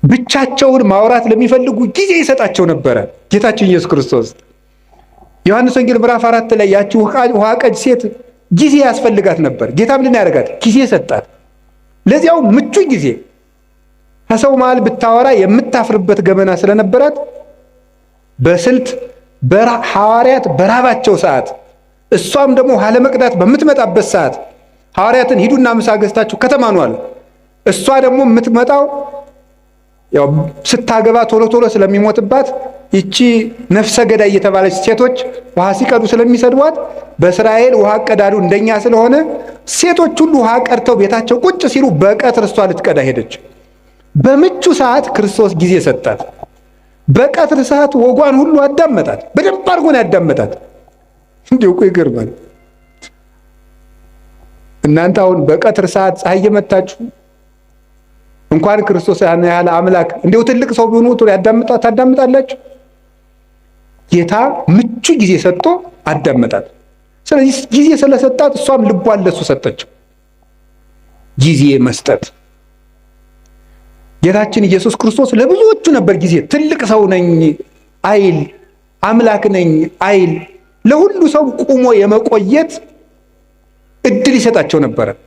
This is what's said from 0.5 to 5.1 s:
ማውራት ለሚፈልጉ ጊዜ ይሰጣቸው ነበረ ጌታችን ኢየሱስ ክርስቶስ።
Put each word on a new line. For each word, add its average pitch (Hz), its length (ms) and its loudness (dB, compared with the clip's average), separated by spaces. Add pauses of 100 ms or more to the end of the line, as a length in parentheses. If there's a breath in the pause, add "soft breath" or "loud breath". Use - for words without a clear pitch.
ማውራት 226 420 2
ለሚፈልጉ 247 500 0 (160)
ጊዜ 392 200 -2
ይሰጣቸው 247 520 0
ነበረ 135 320 -2 (320)
ጌታችን 208 380 0
ኢየሱስ 175 200 0
ክርስቶስ። 135 400 -2 (1160)